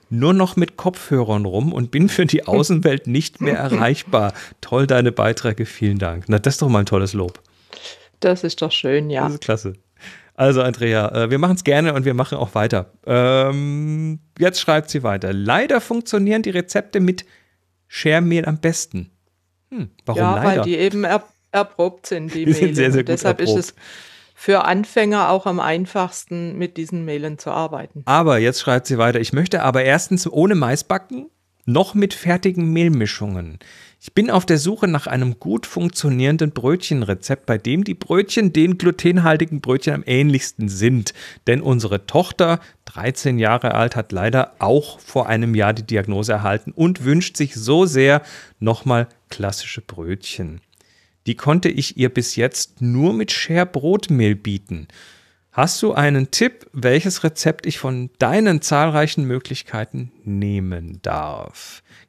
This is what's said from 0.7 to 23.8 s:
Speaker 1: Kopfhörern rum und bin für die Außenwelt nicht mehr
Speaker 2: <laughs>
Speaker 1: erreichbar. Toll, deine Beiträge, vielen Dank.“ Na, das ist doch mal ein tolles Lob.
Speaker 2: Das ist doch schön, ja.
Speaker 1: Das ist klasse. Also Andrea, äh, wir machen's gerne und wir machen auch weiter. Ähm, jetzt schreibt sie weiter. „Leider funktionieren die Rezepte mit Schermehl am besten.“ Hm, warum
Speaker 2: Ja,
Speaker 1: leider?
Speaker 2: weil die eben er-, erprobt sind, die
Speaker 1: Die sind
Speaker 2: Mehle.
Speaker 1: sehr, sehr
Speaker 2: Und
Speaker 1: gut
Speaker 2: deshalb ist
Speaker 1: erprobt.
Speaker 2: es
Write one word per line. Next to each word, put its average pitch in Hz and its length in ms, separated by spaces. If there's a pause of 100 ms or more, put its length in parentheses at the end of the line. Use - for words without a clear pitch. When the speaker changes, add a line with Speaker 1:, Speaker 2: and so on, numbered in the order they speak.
Speaker 1:
Kopfhörern 113 720
rum 110 260
und 123 180
bin 170 200
für 180 160
die - 200
Außenwelt 160 600
nicht 127 340
mehr - 180
Speaker 2:
<laughs> - 0
Speaker 1:
erreichbar. 120 760 (260)
Toll, 131 260
deine 123 240
Beiträge, 113 540
vielen 101 340
Dank.“ 87 280
Na, 107 120
das 135 180
ist - 40
doch 147 80
mal 110 120
ein 98 60
tolles 98 280
Lob. 90 260 (800)
Speaker 2:
Das 180 240
ist 165 160
doch 156 120
schön, 147 360
ja. 135 160
Speaker 1:
Das 147 80
ist 147 100
klasse. 104 300 (640)
Also 131 280
Andrea, 113 500 (120)
äh, 113 60
wir 139 80
machen's 180 240
gerne 151 300
und 139 140
wir 131 80
machen 131 240
auch 120 160
weiter. 107 360 (160)
Ähm, 143 1120 (200)
jetzt 180 220
schreibt 151 300
sie 139 120
weiter. 98 300
„Leider 160 480
funktionieren 220 640
die 208 80
Rezepte 185 500
mit 180 240 (640)
Schermehl 165 580
am 156 120
besten.“ 156 520 (600)
Hm, 202 200 (160)
warum 143 160
Speaker 2:
Ja, 180 120
Speaker 1:
leider? 196 260
Speaker 2:
weil - 20
die 175 140
eben 196 280
er-, 196 200 (280)
erprobt 185 540
sind, 160 280
die 160 100
Speaker 1:
Die 156 80
sind 156 100
Speaker 2:
Mehle. 160 120
Speaker 1:
sehr, 131 180
sehr 135 80
Speaker 2:
Und 127 60
Speaker 1:
gut - 80
Speaker 2:
deshalb 185 260
ist - 100
Speaker 1:
erprobt. 107 100
Speaker 2:
es - 140 (600)